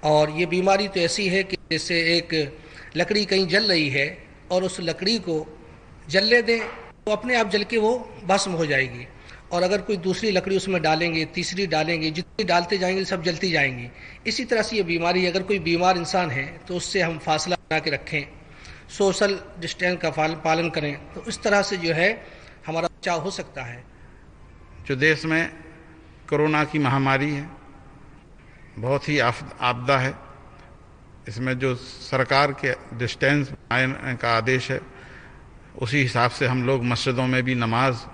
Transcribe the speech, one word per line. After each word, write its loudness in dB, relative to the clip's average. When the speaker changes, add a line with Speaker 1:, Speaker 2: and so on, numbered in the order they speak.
Speaker 1:
और 6
ये 0
बीमारी 4
तो -2
ऐसी 0
है 2
कि -6
जैसे 0
एक 0
लकड़ी 2
कहीं 2
जल 4
रही 2
है 0
और 2
उस -4
लकड़ी -2
को -2
जलने 4
दें 2
तो 0
अपने 0
आप 2
जल 2
के -2
वो 4
भस्म 2
हो 0
जाएगी, -2
और 2
अगर 2
कोई 0
दूसरी 0
लकड़ी 2
उसमें 0
डालेंगे, 2
तीसरी -4
डालेंगे, 0
जितनी -6
डालते 2
जाएंगे 0
सब -4
जलती 0
जाएंगी। 0
इसी -2
तरह 2
से -2
ये 2
बीमारी, 2
अगर 0
कोई 0
बीमार 4
इंसान 0
है -4
तो -6
उससे -2
हम 0
फासला 0
बना -2
के -2
रखें, -4
सोशल 2
डिस्टेंस -2
का 0
पाल-, 0
पालन 2
करें, -4
तो -14
इस -8
तरह 4
से -2
जो 0
है 2
हमारा -2
बचाव -2
हो -6
सकता -10
है। -12
Speaker 2:
जो -2
देश 2
में 0
कोरोना 2
की -2
महामारी 2
है, -6
बहुत -2
ही 2
आफ-, 0
आपदा 2
है, 0
इसमें -4
जो 0
सरकार 0
के -2
डिस्टेंस 0
बनाने -2
का 2
आदेश 2
है -2
उसी -2
हिसाब 2
से 0
हम 2
लोग 2
मस्जिदों 0
में 2
भी 0
नमाज 2